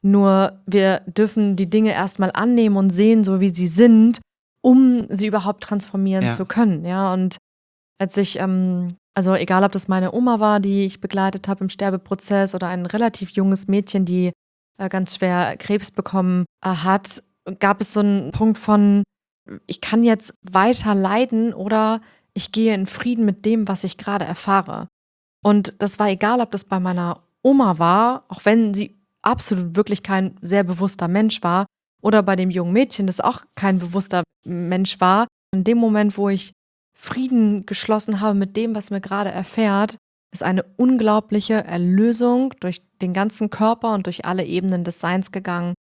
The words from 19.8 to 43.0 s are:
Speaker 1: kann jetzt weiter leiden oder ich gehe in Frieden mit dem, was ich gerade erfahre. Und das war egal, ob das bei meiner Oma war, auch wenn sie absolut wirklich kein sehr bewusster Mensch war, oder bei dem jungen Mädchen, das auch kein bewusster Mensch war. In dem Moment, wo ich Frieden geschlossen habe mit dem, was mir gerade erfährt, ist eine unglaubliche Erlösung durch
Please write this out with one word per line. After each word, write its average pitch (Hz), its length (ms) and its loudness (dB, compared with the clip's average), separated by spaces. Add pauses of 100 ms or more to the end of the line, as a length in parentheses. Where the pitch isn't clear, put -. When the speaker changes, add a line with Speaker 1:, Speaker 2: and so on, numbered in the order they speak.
Speaker 1:
kann 226 200 0
jetzt 226 400 0
weiter 208 520 2
leiden 220 580 0
oder 220 480 -2 (320)
ich - 200 -8
gehe 220 220 0
in 190 120 -4
Frieden 233 400 -4
mit 196 180 -2
dem, 220 240 0
was 190 160 -4
ich - 140 -8
gerade 202 260 -4
erfahre. - 640 -4 (540)
Und 208 400 2
das 202 160 -4
war 208 100 2
egal, 208 320 0
ob 226 120 -2
das 196 120 -8
bei 190 160 -4
meiner 180 400 -4 (220)
Oma 247 360 4
war, 208 500 4
auch - 160 -16
wenn 214 280 4
sie 202 240 -6 (260)
absolut 180 540 0
wirklich 208 260 -2
kein 190 380 -4
sehr 196 240 0
bewusster 180 440 -4
Mensch 214 340 0
war, 180 240 0 (360)
oder 214 200 4
bei 190 140 0
dem 185 140 -2
jungen 175 220 -4
Mädchen, 208 340 0
das 180 140 -4
auch - 220 -2 (140)
kein 190 220 0
bewusster 180 440 -4 (240)
Mensch 180 540 -4
war. 196 260 4 (260)
In 190 120 0
dem 233 120 2
Moment, 214 400 2
wo 202 140 0
ich 196 220 -6 (420)
Frieden 226 720 0
geschlossen 208 540 -4
habe 208 180 0
mit 196 180 -4
dem, 226 180 -4
was 208 160 -8
mir 196 120 -6
gerade 196 280 -6
erfährt, 202 680 -2 (360)
ist - 100 -8
eine 185 200 0 (160)
unglaubliche 214 840 0
Erlösung 226 960 0
durch 180 200 -6 (220)